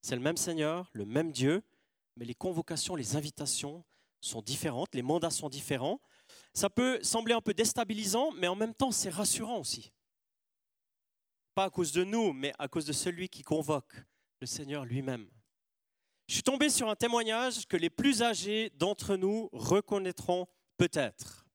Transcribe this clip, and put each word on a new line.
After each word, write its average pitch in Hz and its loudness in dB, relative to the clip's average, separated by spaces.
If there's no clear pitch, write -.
C'est - -4
le 123 -4
même 156 0
Seigneur, 165 -2
le 104 -6
même 147 0
Dieu, 139 2
mais 120 -12
les 120 -10
convocations, 170 -4
les 117 -2
invitations 147 -4
sont - -6
différentes, 131 -4
les 127 -2
mandats 160 2
sont 147 -4
différents. 143 -2
Ça - 0
peut 247 2
sembler 226 2
un 226 2
peu - 2
déstabilisant, 220 2
mais 180 0
en 185 2
même 220 -2
temps, 269 2
c'est 196 0
rassurant 208 0
aussi. - -6
Pas 196 2
à 185 -2
cause 160 0
de 175 2
nous, 208 2
mais 135 -4
à 143 -4
cause 156 -2
de 147 -4
celui 175 -4
qui - -16
convoque, 151 -2
le 127 -10
Seigneur 143 -6
lui-même. 123 -4
Je - -4
suis - 0
tombé 277 6
sur 233 2
un 214 0
témoignage 233 2
que - 0
les 165 2
plus 247 2
âgés 214 0
d'entre 196 0
nous 202 0
reconnaîtront 180 0
peut-être. - 0